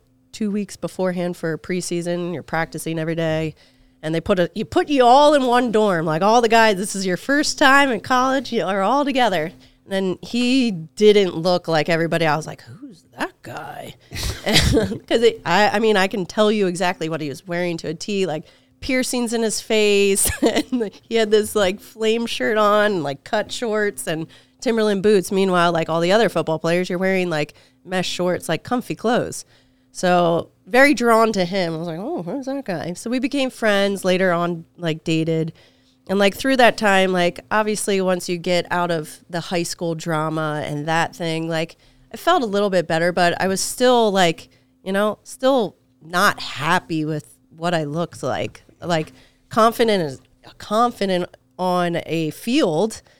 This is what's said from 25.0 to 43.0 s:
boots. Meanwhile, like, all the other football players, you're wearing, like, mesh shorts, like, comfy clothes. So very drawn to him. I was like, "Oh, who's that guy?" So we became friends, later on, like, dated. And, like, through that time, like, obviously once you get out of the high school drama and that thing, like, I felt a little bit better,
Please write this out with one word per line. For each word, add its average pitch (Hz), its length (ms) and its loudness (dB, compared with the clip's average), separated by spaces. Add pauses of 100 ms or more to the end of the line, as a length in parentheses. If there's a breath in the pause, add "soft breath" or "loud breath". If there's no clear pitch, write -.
boots. 202 300 4
Meanwhile, 180 400 4
like, 165 160 -2
all 160 120 0
the 175 120 2
other 220 160 4
football 160 300 -2
players, 175 320 -2
you're 175 80 -4
wearing, 185 320 0
like, 151 240 -4 (300 soft breath)
mesh 180 240 -4
shorts, 180 400 -2
like, 160 160 -4
comfy 247 320 -4
clothes. 214 480 -2 (480 soft breath)
So 175 580 0 (160)
very 262 280 4
drawn 226 380 4
to 196 120 -2
him. 175 300 -2
I - 40 -4
was 170 80 -8
like, 160 140 -8
"Oh, 269 220 -6
who's 247 240 -8
that 269 180 -8
guy?" 170 300 -6
So - 140 -12
we 254 120 -2
became 262 300 -2
friends, 202 540 0
later 185 280 2
on, 170 320 -2 (120)
like, 160 280 -6
dated. 160 480 0 (560 soft breath)
And, 190 100 0
like, 202 180 4
through 269 220 0
that 233 180 6
time, 190 360 2
like, 175 280 0 (100)
obviously 214 500 0
once 185 280 -2
you 180 80 -2
get 175 340 -2
out 175 220 -2
of 156 380 -8
the 170 100 -6
high 170 240 -2
school 165 320 -6
drama 156 680 -4
and 147 220 -6
that 160 300 0
thing, 165 320 -4
like, 165 280 -4 (360 soft breath)
I 233 40 -12
felt 339 260 2
a 240 40 -2
little 202 240 0
bit 175 160 0
better, 165 260 0